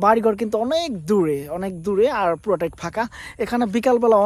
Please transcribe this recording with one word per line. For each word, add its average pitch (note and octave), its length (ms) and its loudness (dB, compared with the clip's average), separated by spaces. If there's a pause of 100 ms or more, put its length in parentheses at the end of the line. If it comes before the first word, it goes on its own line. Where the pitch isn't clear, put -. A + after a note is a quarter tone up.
বাড়িঘর A3 360 4
কিন্তু A3 140 -2 (100)
অনেক D#4+ 240 -2 (200)
দূরে, D#3+ 300 2 (180)
অনেক F#3+ 160 -6 (120)
দূরে, G3+ 200 2 (160)
আর F3+ 80 0 (140)
পুরোটাই F3 280 -2 (100)
ফাঁকা। F3 220 -4 (420)
এখানে A#3+ 180 -2 (120)
বিকালবেলা A#3 500 4